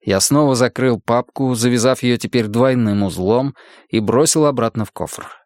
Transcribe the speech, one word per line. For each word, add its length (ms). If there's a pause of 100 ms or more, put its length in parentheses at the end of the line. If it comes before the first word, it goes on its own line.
Я 180
снова 360
закрыл 440
папку, 560
завязав 480
её 140
теперь 300
двойным 560
узлом, 520 (320)
и 120
бросил 460
обратно 380
в 80
кофр. 380 (160)